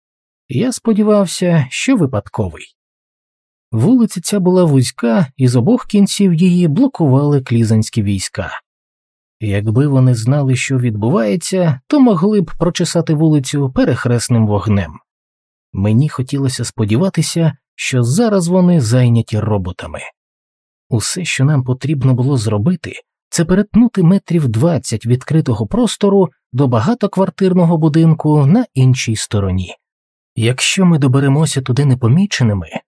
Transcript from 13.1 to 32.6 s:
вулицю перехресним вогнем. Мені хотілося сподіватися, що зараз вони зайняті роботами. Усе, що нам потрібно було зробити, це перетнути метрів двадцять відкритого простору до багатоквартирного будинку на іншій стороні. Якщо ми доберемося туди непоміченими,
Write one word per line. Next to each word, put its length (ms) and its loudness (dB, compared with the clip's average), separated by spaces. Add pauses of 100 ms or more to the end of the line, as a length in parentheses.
вулицю 580 0
перехресним 720 0
вогнем. 460 -2 (800)
Мені 360 0
хотілося 560 -6
сподіватися, 920 -2 (180)
що 280 -2
зараз 460 0
вони 320 4
зайняті 600 0
роботами. 600 -6 (880)
Усе, 360 -4
що 200 -2
нам 200 2
потрібно 500 -2
було 220 0
зробити, 560 -2 (360)
це 160 -2
перетнути 580 2
метрів 460 2
двадцять 580 -2
відкритого 600 0
простору 640 0 (240)
до 160 0
багатоквартирного 1080 0
будинку 680 2
на 280 2
іншій 420 2
стороні. 580 -4 (640)
Якщо 500 0
ми 120 4
доберемося 640 0
туди 220 -2
непоміченими, 840 0 (200)